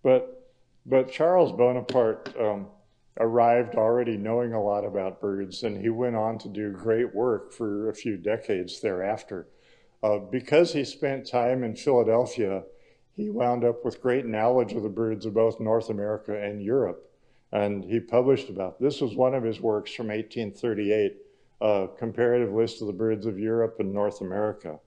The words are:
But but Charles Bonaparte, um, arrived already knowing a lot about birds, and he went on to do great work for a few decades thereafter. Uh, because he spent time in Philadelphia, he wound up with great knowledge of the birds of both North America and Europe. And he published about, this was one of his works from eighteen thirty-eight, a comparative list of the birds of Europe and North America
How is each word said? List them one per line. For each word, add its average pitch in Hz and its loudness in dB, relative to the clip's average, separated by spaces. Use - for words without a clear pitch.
But 131 4
but 131 2
Charles 170 4
Bonaparte, 123 2
um, 104 -2
arrived 117 4
already 117 2
knowing 117 -2
a 107 -2
lot 101 0
about 95 -4
birds, 98 -6
and 104 -4
he 113 0
went 117 -2
on 110 -2
to - -14
do 104 -6
great 113 0
work 113 0
for 107 -4
a 104 -6
few 110 -4
decades 95 -4
thereafter. 98 -4
Uh, 104 2
because 147 2
he 139 -2
spent 135 -6
time 123 0
in 110 -4
Philadelphia, 113 2
he 107 -4
wound 120 0
up 120 0
with - -6
great 123 2
knowledge 110 2
of 113 -4
the 107 -4
birds 110 -2
of 107 -4
both 113 2
North 110 0
America 104 -4
and 104 -6
Europe. 107 -2
And 104 0
he 107 -2
published 127 2
about, 92 -8
this 139 0
was 113 -2
one 127 4
of 127 -2
his 110 -2
works 107 0
from 110 -6
eighteen 110 -6
thirty-eight, 123 0
a 101 2
comparative 120 0
list 113 0
of 107 -4
the 101 -4
birds 110 -2
of 101 -2
Europe 113 0
and 98 -2
North 101 -2
America 98 -4